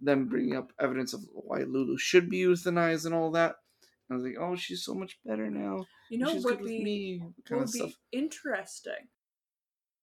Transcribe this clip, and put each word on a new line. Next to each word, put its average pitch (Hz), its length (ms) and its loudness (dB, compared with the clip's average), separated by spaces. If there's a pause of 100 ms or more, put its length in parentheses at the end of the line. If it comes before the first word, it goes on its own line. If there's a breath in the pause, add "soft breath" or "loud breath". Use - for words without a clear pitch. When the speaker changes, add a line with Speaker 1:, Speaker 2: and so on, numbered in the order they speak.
Speaker 1:
them 135 260 4
bringing - 280 0
up 131 240 -6
evidence 131 340 0
of 107 80 -8 (120)
why - 300 -4
Lulu 135 340 0
should 175 320 6
be 185 120 0
euthanized 170 640 4
and 165 100 0
all 160 160 2
that. 165 240 4 (540)
And - 20 -10
I - 40 0
was 123 100 -2
like, 127 120 -6
"Oh, 175 200 -2
she's 180 260 -6
so - 100 -6
much 190 300 -8
better 214 260 -4
now. 202 360 -4 (240 soft breath)
Speaker 2:
You 226 80 -4
know 285 160 0
Speaker 1:
She's 285 100 -2
Speaker 2:
what 240 140 2
Speaker 1:
good 202 60 -12
with 226 60 -6
Speaker 2:
be, 226 140 -4
Speaker 1:
me," 196 360 -2
Speaker 2:
what 170 260 -14
Speaker 1:
kinda - 180 -2
Speaker 2:
would 226 80 -4
be 240 80 -4
Speaker 1:
stuff. - 140 -4 (180)
Speaker 2:
interesting? - 960 -6 (960)